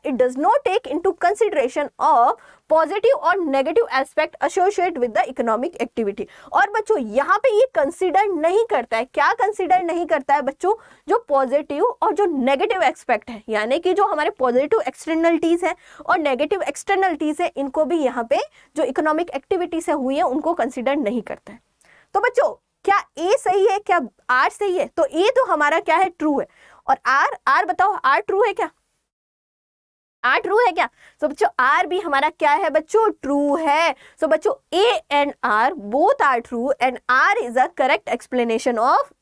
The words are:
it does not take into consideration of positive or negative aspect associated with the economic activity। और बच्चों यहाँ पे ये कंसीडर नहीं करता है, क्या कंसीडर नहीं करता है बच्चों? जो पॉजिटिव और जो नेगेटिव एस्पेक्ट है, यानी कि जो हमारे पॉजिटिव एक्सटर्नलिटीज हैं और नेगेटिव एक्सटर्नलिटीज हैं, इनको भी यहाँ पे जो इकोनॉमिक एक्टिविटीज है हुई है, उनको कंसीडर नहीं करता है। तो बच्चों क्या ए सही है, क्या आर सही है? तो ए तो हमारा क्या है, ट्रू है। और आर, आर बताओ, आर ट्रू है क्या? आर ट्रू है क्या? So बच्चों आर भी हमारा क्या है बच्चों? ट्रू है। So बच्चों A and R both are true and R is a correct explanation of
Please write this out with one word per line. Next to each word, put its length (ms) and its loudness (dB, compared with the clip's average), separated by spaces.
it 140 -4
does 220 0
not 280 0
take 280 -2
into 180 -2
consideration 680 -2
of 300 4
positive 580 2
or 40 4
negative 440 0
aspect 420 -4
associated 580 0
with 160 -2
the 140 2
economic 540 -4
activity। 440 -6
और 180 2
बच्चों 280 -2
यहाँ 400 0
पे 180 2
ये 180 4
कंसीडर 580 0
नहीं 380 0
करता 260 -2
है, 80 -2
क्या 300 0
कंसीडर 480 0
नहीं 240 -4
करता 280 -2
है 80 0
बच्चों? 320 -2
जो 100 2
पॉजिटिव 560 0
और 120 0
जो 120 2
नेगेटिव 560 0
एस्पेक्ट 480 -2
है, 180 -16
यानी 300 -2
कि 160 0
जो 120 2
हमारे 320 -2
पॉजिटिव 500 0
एक्सटर्नलिटीज 760 0
हैं 100 -2
और 120 2
नेगेटिव 440 -2
एक्सटर्नलिटीज 800 -2
हैं, 160 -2
इनको 280 -2
भी 140 -2
यहाँ 320 -2
पे 100 2
जो 80 0
इकोनॉमिक 460 -2
एक्टिविटीज 580 -4
है 60 0
हुई 220 -4
है, 60 0
उनको 320 -2
कंसीडर 420 -4
नहीं 260 -2
करता 300 -16
है। 80 -20
तो 60 0
बच्चों 320 0
क्या 140 2
ए 200 0
सही 280 2
है, 120 0
क्या 220 0
आर 200 2
सही 280 -2
है? 80 -2
तो 180 -2
ए 320 0
तो 100 4
हमारा 340 0
क्या 160 0
है, 120 2
ट्रू 320 -2
है। 60 -6
और 200 0
आर, 300 2
आर 180 6
बताओ, 400 2
आर 160 4
ट्रू 240 0
है 80 2
क्या? 180 -4
आर 160 2
ट्रू 180 0
है 140 4
क्या? 160 -2
So 80 0
बच्चों 180 0
आर 280 2
भी 140 -4
हमारा 300 0
क्या 220 0
है 180 0
बच्चों? 380 2
ट्रू 340 0
है। 380 0
So 80 0
बच्चों 240 0
A 60 4
and 200 0
R 260 2
both 320 2
are 140 2
true 280 -4
and 180 0
R 320 4
is 160 -4
a 80 4
correct 340 0
explanation 680 -2
of 280 2